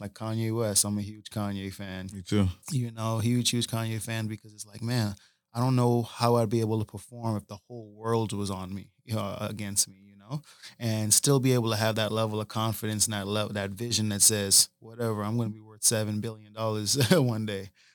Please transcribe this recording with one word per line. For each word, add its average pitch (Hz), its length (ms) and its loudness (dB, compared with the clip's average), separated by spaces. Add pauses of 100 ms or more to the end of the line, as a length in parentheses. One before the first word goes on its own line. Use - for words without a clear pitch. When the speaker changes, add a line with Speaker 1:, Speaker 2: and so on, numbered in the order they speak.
Speaker 1:
like 101 120 -10
Kanye 110 420 -2
West, 110 280 2
I'm 104 140 -2
a 104 40 -2
huge 104 280 -12
Kanye 98 440 -4
fan. 92 400 -10
Speaker 2:
Me 98 80 -10
too. 101 260 4 (240)
Speaker 1:
You 120 200 -2
know, 110 280 -2
huge, 120 320 2
huge 120 160 0
Kanye 113 340 -2
fan, 113 260 -4
because 107 260 -12
it's 101 120 -16
like, 104 160 -16
man, 113 340 0 (380)
I 117 60 -4
don't 127 180 4
know 120 240 6
how 120 340 2
I'd 113 140 4
be 117 100 2
able 110 200 2
to 107 60 -2
perform 113 520 -6
if 101 100 -10
the 104 100 -14 (100)
whole 113 280 -16
world 110 380 2
was 101 180 -2
on 92 220 -8
me, 98 160 -10 (160)
you 113 100 -4
know, 101 240 -4
against 104 480 -2
me, 95 180 -20
you 101 120 -20
know, 120 240 -10 (380)
and 110 340 -2
still 139 260 4
be 127 140 4
able 117 160 2
to 107 80 0
have 110 180 2
that 107 160 0
level 107 300 -2
of 104 80 -8
confidence 107 560 -2
and 113 80 -2
that 101 140 -4
lev-, 104 260 -2
that 98 180 -4
vision 107 380 -2
that 101 120 -2
says, 101 460 4 (120)
"Whatever, 113 440 -4
I'm 110 140 -2
gonna 117 140 0
be 107 80 -12
worth 107 240 -10
seven 107 380 2
billion 107 320 -10
dollars 107 420 -2
<laughs> 135 160 4
one 120 340 4
day," 98 240 -6 (260)